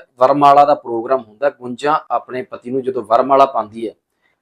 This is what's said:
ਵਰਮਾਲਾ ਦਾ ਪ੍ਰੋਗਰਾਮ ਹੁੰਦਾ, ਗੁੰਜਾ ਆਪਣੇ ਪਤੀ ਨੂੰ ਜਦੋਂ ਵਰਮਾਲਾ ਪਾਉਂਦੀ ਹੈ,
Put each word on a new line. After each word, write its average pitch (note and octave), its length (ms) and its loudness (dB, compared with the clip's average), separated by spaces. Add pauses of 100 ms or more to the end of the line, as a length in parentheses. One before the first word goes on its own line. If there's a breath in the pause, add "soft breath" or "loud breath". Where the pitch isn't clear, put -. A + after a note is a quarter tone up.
(180)
ਵਰਮਾਲਾ C#3+ 460 4
ਦਾ C#3+ 100 2
ਪ੍ਰੋਗਰਾਮ A#2 500 -6
ਹੁੰਦਾ, G#2+ 260 -6
ਗੁੰਜਾ C3+ 600 -6
ਆਪਣੇ B2 320 -6
ਪਤੀ A#2+ 280 -16
ਨੂੰ C3 120 -4
ਜਦੋਂ B2+ 200 -2
ਵਰਮਾਲਾ B2+ 440 2
ਪਾਉਂਦੀ A2 420 -8
ਹੈ, G2 60 -12 (480)